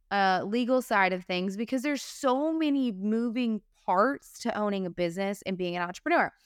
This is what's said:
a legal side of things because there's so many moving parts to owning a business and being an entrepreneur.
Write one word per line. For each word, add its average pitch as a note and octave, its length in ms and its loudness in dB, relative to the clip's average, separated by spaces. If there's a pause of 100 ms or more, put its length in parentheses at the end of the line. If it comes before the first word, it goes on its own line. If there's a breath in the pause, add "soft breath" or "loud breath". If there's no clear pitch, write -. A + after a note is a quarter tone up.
a F#3+ 340 2
legal B3 380 2
side G3 320 2
of F#3 120 -4
things F#3 300 -2
because A#3 280 -2
there's C#4+ 180 -2
so C#4 500 0
many C#4+ 400 0
moving A3 680 -2 (240)
parts G#3 540 2
to - 180 -4
owning G3+ 300 -2
a - 20 -6
business F3+ 540 -4
and F#3+ 160 -6
being F3 160 -4
an F3 80 -4
entrepreneur. G3+ 480 0 (140 soft breath)